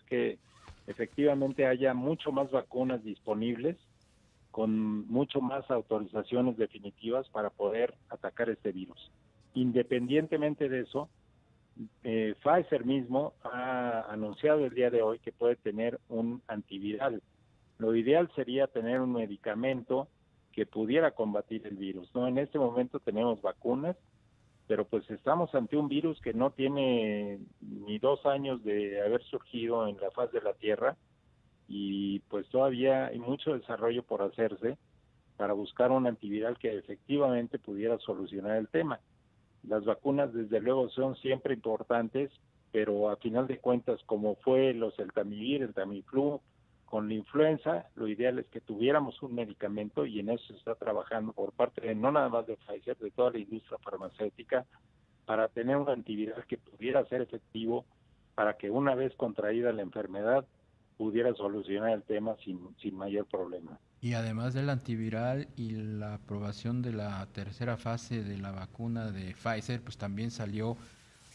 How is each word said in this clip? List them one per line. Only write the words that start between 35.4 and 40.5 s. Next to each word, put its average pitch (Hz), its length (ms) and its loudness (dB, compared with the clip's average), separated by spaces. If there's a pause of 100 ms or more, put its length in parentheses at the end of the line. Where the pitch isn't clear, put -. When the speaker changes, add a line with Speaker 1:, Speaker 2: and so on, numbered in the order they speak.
Speaker 1:
buscar 104 380 2
un 131 140 4
antiviral 110 540 -2
que 110 180 -2
efectivamente 123 800 0
pudiera 107 400 -2
solucionar 98 600 -4
el 110 100 0
tema. 156 320 0 (680)
Las 104 160 0
vacunas, 139 480 2
desde 113 280 0